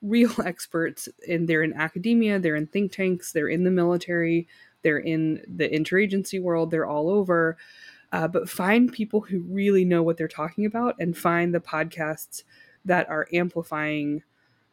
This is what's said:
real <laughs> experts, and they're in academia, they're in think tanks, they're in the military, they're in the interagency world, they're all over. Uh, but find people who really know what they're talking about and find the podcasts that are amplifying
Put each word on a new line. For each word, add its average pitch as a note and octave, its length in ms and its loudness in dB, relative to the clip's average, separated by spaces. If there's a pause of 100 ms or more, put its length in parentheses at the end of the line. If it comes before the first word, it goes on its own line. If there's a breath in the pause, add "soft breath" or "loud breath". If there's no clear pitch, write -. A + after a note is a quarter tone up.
real A#3 360 4
<laughs> G3 60 -2
experts, - 640 -6 (200)
and E3+ 180 0
they're D#3+ 160 2
in D#3 120 -2
academia, G3+ 680 0
they're D#3+ 160 0
in D#3 100 -4
think G3 240 -2
tanks, F#3 400 -2
they're D3 180 -2
in E3 140 0
the F#3 80 4
military, E3+ 800 0 (340 soft breath)
they're D3+ 160 2
in D#3+ 480 -2
the E3 220 -2
interagency F#3+ 720 0
world, E3 300 0
they're D#3+ 140 0
all D3+ 240 0
over. F3 460 2 (560 loud breath)
Uh, E3+ 140 0
but E3+ 240 -2
find A#3 420 2
people G#3+ 280 -2
who F#3+ 200 -4
really F#3+ 440 2
know E3+ 180 4
what E3 140 2
they're E3 100 -4
talking D#3 400 -4
about A#3 320 -2
and E3+ 180 -2
find E3+ 380 0
the E3+ 60 0
podcasts D#3 840 -6 (420 soft breath)
that F3+ 260 2
are D#3 220 -2
amplifying D3+ 880 -2 (500)